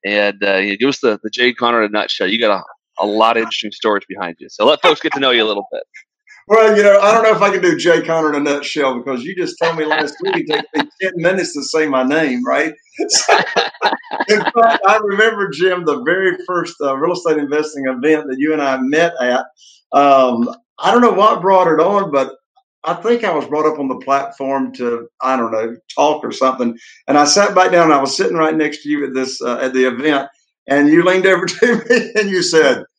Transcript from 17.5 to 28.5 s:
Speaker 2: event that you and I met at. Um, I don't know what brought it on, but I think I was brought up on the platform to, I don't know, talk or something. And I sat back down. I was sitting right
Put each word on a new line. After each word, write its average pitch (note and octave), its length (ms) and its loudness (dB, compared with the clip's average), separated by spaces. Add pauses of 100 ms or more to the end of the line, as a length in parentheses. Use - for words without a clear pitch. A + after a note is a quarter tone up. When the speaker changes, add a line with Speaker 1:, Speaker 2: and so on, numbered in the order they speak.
Speaker 2:
event D3 420 0
that C3 100 -6
you D3+ 160 0
and D3 80 -2
I C3+ 160 -2
met D#3 420 0
at. B2 240 0 (480)
Um, C3 560 4 (300)
I F#3+ 140 0
don't A#3+ 100 6
know A3+ 100 4
what G3 300 2
brought F#3+ 260 4
it D#3 100 2
on, F#3+ 320 0
but C3+ 240 -2 (500)
I E3+ 100 -2
think A#3 280 -2
I F#3 120 -2
was C3+ 120 -4
brought D3+ 240 0
up D3+ 80 -8
on C3+ 100 -4
the B2 100 -6
platform C3+ 760 -4
to, A#2 340 -6 (120)
I C3 160 0
don't A2+ 160 -2
know, A2+ 240 -4 (180)
talk D3 300 0
or A2+ 80 -6
something. B2 460 -2 (280)
And C#3+ 120 2
I E3 80 4
sat G3+ 280 2
back F3+ 160 4
down. E3 220 4
I C#3 80 4
was C3 160 -4
sitting F3 200 -2
right D#3+ 200 0